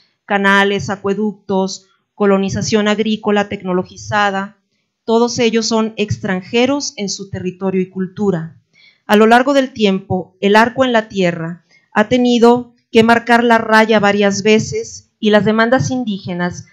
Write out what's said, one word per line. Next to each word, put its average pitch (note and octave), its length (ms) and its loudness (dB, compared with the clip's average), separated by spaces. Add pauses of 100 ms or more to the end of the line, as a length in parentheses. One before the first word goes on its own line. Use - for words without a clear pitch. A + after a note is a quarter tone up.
(280)
canales, G3 640 0
acueductos, G3 960 -4 (280)
colonización G3+ 720 0
agrícola G#3 640 -2
tecnologizada, G3 1080 -4 (480)
todos A#3 320 0
ellos A3+ 280 0
son A3 300 -2
extranjeros A3 1000 -4
en G3+ 140 -6
su G3 180 -12
territorio F#3+ 540 -4
y F#3 80 -8
cultura. F#3 680 -4 (500)
A G#3 100 2
lo A3 100 6
largo B3 260 4
del C4+ 220 0
tiempo, F#3+ 680 -4
el G3+ 160 2
arco A#3+ 260 2
en B3+ 100 -2
la A3 160 -2
tierra E3+ 560 -4 (280)
ha G#3+ 160 0
tenido A#3+ 680 2 (160)
que A3+ 120 4
marcar A#3 420 2
la A3+ 140 4
raya A3 420 2
varias G3+ 420 0
veces A3 760 -2
y A3 100 -2
las G#3 160 4
demandas A3+ 460 0
indígenas F#3+ 840 -6